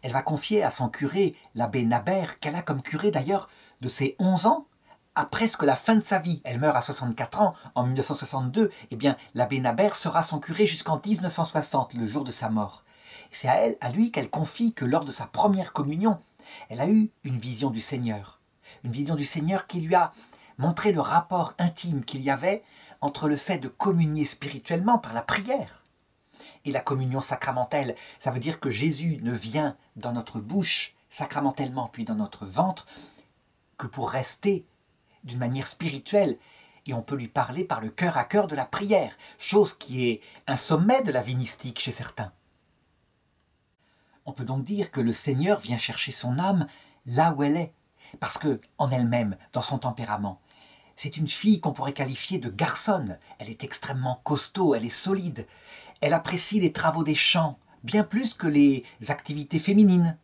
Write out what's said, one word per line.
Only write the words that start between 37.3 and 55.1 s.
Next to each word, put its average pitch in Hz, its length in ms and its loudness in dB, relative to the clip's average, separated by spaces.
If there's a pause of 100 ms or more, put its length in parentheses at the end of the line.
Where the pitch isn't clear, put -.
par - 160 -4
le 110 80 -6
cœur 170 280 0
à 123 60 0
cœur 202 240 2
de 151 80 -6
la 135 80 -2
prière, 196 480 0 (260)
chose - 360 4
qui 127 340 -2
est 113 140 -2 (260)
un 135 80 0
sommet 190 460 4
de 196 100 -2
la 127 100 0
vie 127 140 -4
mystique 127 420 -4
chez - 140 -4
certains. 113 400 -6 (1900)
On 143 60 -12
peut 123 140 -10
donc 131 180 -4
dire 190 280 -4
que 135 100 -2
le 117 100 2
Seigneur 143 480 2
vient 120 180 -4
chercher - 360 -4
son 123 260 -2
âme 180 280 2 (380)
là 151 280 2
où 143 100 0
elle 147 140 2
est, 165 160 -4 (480)
parce - 160 -2
que, 143 240 -2 (160)
en 139 140 2
elle-même, 120 440 2 (160)
dans 123 80 -2
son 127 200 -2
tempérament, 107 600 -4 (560)
c'est - 220 -8
une 156 100 0
fille 208 320 4
qu'on 143 140 -2
pourrait 135 180 -4
qualifier 139 460 -6
de 120 120 -6
garçonne. 151 720 0 (200)
Elle 107 100 -12
est 113 160 -12
extrêmement 127 580 -4
costaud, 151 500 2
elle 113 120 0
est 113 40 -4
solide. 180 560 -2 (540)